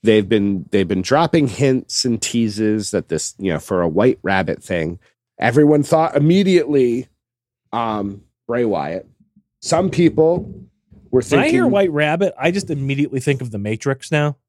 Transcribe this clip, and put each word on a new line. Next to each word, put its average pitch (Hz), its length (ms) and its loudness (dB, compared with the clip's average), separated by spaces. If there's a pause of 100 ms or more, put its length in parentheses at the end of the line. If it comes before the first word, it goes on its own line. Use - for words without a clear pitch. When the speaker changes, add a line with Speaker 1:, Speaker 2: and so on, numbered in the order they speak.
Speaker 1:
They've 107 240 4
been, 101 440 0
they've 95 160 0
been 92 140 -2
dropping 151 480 2
hints 131 560 -2
and 113 160 -2
teases 107 680 -2
that 87 180 -4
this, - 280 -4
you 98 140 -2
know, 80 80 -2
for 90 220 -2
a 85 80 0
White 104 340 2
Rabbit 95 400 -2
thing. 85 360 -6 (380)
Everyone 147 460 4
thought 160 320 0
immediately, 147 960 2 (640)
um, 107 500 -6 (240)
Bray 120 160 -2
Wyatt. 85 440 -4 (540)
Some 175 280 -2
people 165 800 0 (420)
were 127 180 2
Speaker 2:
When 143 120 4
I 294 80 2
hear 349 140 2
Speaker 1:
thinking 262 80 2
Speaker 2:
White 196 200 2
Rabbit, 151 480 0
I 156 120 0
just 190 180 -4
immediately 139 500 -2
think 131 220 -2
of 123 100 -10
The 110 60 -8
Matrix 110 540 -4
now. 147 260 0 (120)